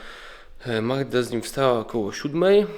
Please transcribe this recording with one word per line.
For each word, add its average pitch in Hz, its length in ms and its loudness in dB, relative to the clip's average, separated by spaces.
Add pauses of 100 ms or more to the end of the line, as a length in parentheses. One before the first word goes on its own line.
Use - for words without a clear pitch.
(680)
e, 113 160 0
Magda 123 400 0
z 113 80 -4
nim 117 120 -2
wstała 131 380 2
około 107 320 -2
siódmej, 185 540 4 (120)